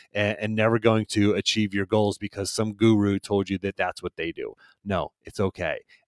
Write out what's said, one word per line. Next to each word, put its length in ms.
and, 260
and 160
never 240
going 280
to 280
achieve 400
your 120
goals 300
because 320
some 260
guru 440
told 320
you 80
that 180
that's 240
what 160
they 140
do. 240
No, 260
it's 160
okay. 400